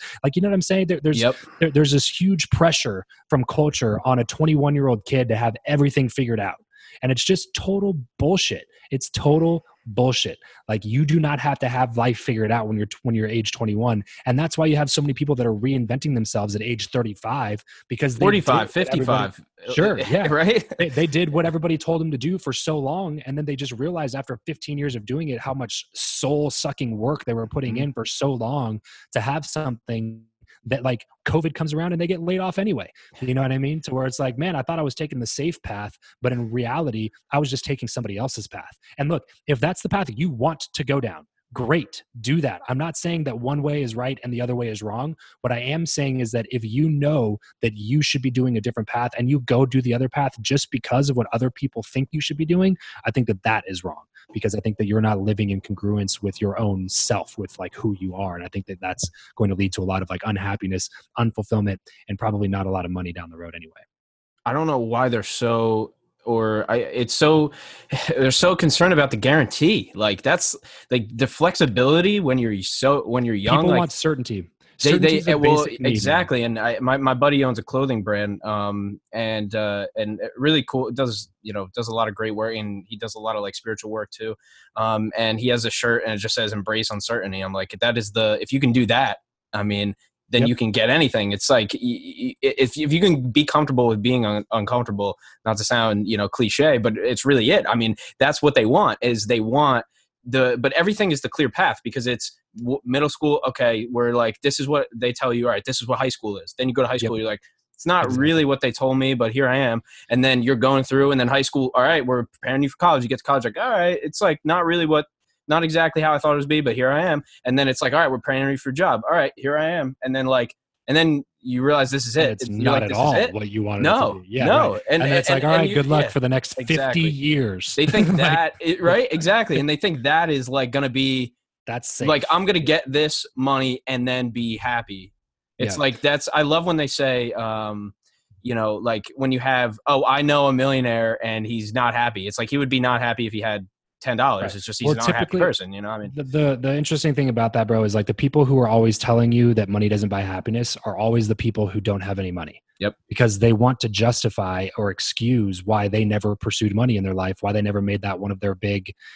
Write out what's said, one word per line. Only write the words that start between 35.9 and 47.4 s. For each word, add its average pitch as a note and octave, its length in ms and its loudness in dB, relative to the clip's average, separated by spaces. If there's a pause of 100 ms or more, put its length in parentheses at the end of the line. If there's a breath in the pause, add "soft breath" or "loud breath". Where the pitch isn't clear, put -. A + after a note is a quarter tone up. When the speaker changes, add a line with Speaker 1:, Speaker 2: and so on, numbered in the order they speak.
Speaker 1:
but B2 120 0
in A#2+ 180 -4
reality, A#2 600 -4 (220 soft breath)
I C#3+ 60 0
was D3 120 0
just C3 140 -6
taking C3 220 -6
somebody G#2+ 300 -8
else's A2 320 -8
path." - 280 -18 (220 soft breath)
And C#3+ 100 -2
look, E3+ 140 -2 (240 soft breath)
if C#3 140 0
that's E3+ 220 0
the G3 60 -6
path G3+ 240 -2
you C#3+ 160 -2
want D3 460 -2
to - 80 -4
go C#3 180 0
down, G#2 280 -6 (340)
great, D3 420 -2 (160)
do C3 220 0
that. C3 260 -4
I'm B2+ 80 -2 (100)
not E3 120 -8
saying E3+ 260 -4
that A#2+ 160 -6
one C#3 220 -2
way D3 200 -2
is A2+ 140 -6
right B2+ 260 -4
and B2 100 -8
the A#2+ 100 -4
other B2 120 -2
way A#2+ 140 -4
is G#2+ 140 -8
wrong. A#2+ 340 -6 (260 soft breath)
What B2 100 -2
I A#2 80 -2 (140)
am E3 120 -2
saying C3+ 340 -2
is A#2 120 -2
that A#2 180 -2
if B2 140 -4
you C3 260 0
know C#3+ 480 0 (240 soft breath)